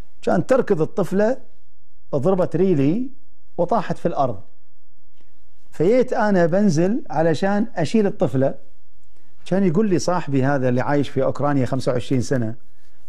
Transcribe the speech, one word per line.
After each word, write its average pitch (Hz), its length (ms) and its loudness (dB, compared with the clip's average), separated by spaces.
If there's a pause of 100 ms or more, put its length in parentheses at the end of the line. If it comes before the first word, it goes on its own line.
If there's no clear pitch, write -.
(220)
كان - 240 0
تركض 233 340 2
الطفلة، 202 560 0 (800)
ضربت 170 420 2
ريلي 180 540 2 (480)
وطاحت 170 400 0
في - 80 0
الأرض. 131 340 0 (1300)
فجيت 226 420 2
أنا 208 340 4
بنزل 190 640 2
علشان 180 640 2
أشيل 202 320 2
الطفلة. 139 480 2 (920)
كان 190 180 2
يقول 190 240 4
لي 175 100 2
صاحبي 143 460 0
هذا 131 240 2
اللي 123 120 2
عايش 135 280 2
في 135 140 0
أوكرانيا 139 440 0
خمسة 131 260 0
وعشرين 127 300 0
سنة، 117 320 0 (540)